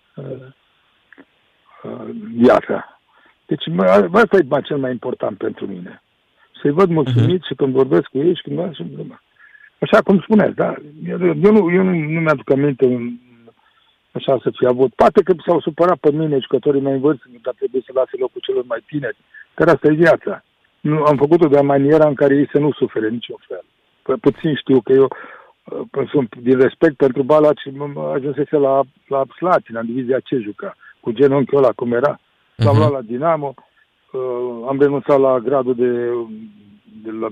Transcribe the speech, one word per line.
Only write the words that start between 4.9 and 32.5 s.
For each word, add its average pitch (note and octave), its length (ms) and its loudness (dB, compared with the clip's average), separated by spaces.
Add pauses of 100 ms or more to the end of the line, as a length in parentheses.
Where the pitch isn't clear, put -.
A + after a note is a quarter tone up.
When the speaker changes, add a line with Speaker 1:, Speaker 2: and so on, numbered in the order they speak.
Speaker 1:
important A#2 460 -6
pentru G#2+ 300 -8
mine. F#2 340 -14 (600)
Să-i D3 100 0
văd F3 180 2
mulțumit C3 500 2
Speaker 2:
Mhm. - 80 -14
Speaker 1:
și - 60 -8
când C3+ 200 -2
vorbesc C3+ 300 2
cu - 140 -8
ei E3 180 0
și - 60 -16
când, C#3+ 180 -8 (1200)
așa - 220 2
cum G3 180 2
spuneați, - 360 0
da? - 200 -4 (300)
Eu, F3+ 140 -6 (240)
eu G#3 80 6
nu, G3 200 4
eu F#3 120 2
nu, F#3 100 0
nu D#3+ 260 -4
mi-aduc D3+ 320 -2
aminte C#3 340 0
un, A#2+ 260 -2 (1000)
așa B2 320 -2
să - 140 -2
fi - 100 0
avut. B2 260 0
Poate G#3+ 300 4
că F#3 100 0 (120)
s-au F3 160 0
supărat E3+ 360 0
pe D3+ 140 2
mine D3+ 280 -2
jucătorii C#3 420 0
mai C3+ 120 -2
în C3+ 60 -2
vârstă, C#3 260 -2 (160)
că - 80 -8
a B2 80 -8
trebuit B2+ 260 -4
să - 100 -20
lase C3 260 -2
locul B2+ 220 -6
celor C3 260 -4
mai A#2 180 -10
tineri. C3+ 320 -8 (380)
Dar D#3 120 2
asta D#3 240 4
e - 20 4
viața. D#3 500 2 (360)
Nu, D3+ 240 0
am D3 140 4
făcut-o D#3 300 4
de C#3+ 140 4
maniera C#3+ 460 4
în D3 60 2
care C#3 220 2
ei C#3+ 160 2
să - 60 0
nu D3 140 2
sufere A2 380 -2
niciun A#2 280 -10 (100)
fel. - 160 -12 (380)
Pu-, C3 160 -4
puțin D3 380 0
știu C3 260 2
că - 120 -2
eu, C3+ 140 6 (560)
uh, - 460 -8
sunt C3+ 260 -4
din B2 240 0
respect C3+ 360 2
pentru C3+ 280 0
Balaci, D3+ 380 2 (120)
m-, C#3+ 200 -10
m-, D3+ 200 -8
ajunsese C#3+ 440 -4
la, C#3 240 2 (260)
la C3+ 160 -4 (140)
Slatina, D3 420 -2
în A#2 60 -8
divizia B2 340 -4
C - 80 -14 (160)
juca, - 320 -12 (240)
cu - 120 -8
genunchiul C#3 460 2
ăla B2+ 140 4
cum A#2+ 220 -6
era. A#2+ 260 -6 (360)